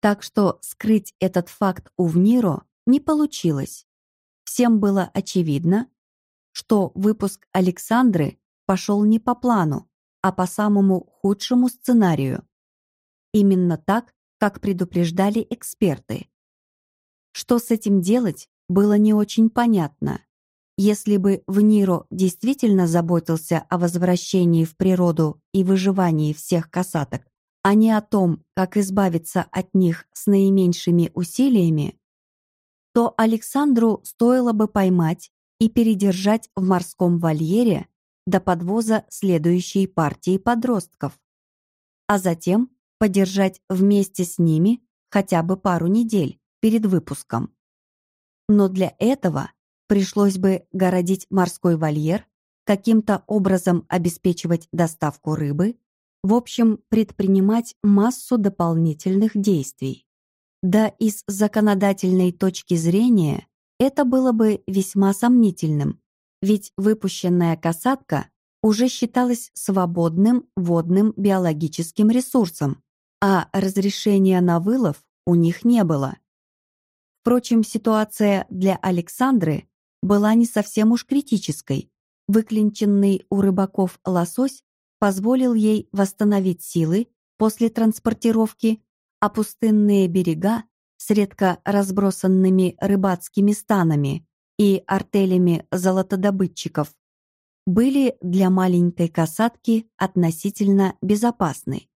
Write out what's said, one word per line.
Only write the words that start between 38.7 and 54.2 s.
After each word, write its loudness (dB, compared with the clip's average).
следующей -2
партии -2
подростков, -4
а 0
затем -2
подержать 0
вместе 0
с -12
ними 2
хотя 0
бы -2
пару -2
недель -2
перед 2
выпуском. -4
Но 4
для -2
этого -2
пришлось 0
бы -2
городить 0
морской 0
вольер, -4
каким-то 0
образом 0
обеспечивать -2